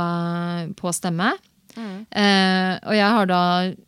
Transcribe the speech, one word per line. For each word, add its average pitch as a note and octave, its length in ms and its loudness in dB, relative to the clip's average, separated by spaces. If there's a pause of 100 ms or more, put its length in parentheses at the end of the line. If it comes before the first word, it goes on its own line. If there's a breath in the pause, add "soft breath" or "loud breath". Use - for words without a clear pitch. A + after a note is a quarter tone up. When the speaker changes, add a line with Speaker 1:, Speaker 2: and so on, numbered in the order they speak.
(800)
Speaker 1:
på F3 160 -4
stemme. F#3 380 -2 (420)
Speaker 2:
Mm. G#3+ 320 -12
Speaker 1:
Eh, F#3+ 640 2 (160)
og G#3+ 80 0
jeg G3+ 220 4
har G3 100 2
da F3+ 140 2 (460)